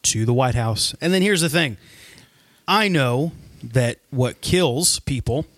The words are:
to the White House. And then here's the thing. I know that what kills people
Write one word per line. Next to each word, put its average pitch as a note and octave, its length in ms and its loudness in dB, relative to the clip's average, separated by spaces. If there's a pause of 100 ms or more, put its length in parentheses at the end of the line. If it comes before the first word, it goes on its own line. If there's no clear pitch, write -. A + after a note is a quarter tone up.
to A2 200 0
the A#2+ 80 2
White B2 220 2
House. A2+ 460 -2
And E3+ 120 0
then F#3+ 100 2
here's G3 180 2
the E3 80 0
thing. C#3+ 280 -2 (920)
I G#3 180 2
know D3 460 0 (320)
that A#2+ 340 0 (120)
what B2 300 -2
kills E3+ 600 0
people C3 460 -4 (120)